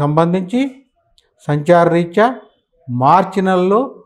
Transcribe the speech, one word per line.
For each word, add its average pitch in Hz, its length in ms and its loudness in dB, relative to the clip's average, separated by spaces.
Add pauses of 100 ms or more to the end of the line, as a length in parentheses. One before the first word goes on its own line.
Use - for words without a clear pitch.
సంబంధించి 170 560 -2 (880)
సంచార 156 360 4 (140)
రీత్యా 175 280 0 (640)
మార్చి 165 600 0
నెలలో 185 320 0 (260)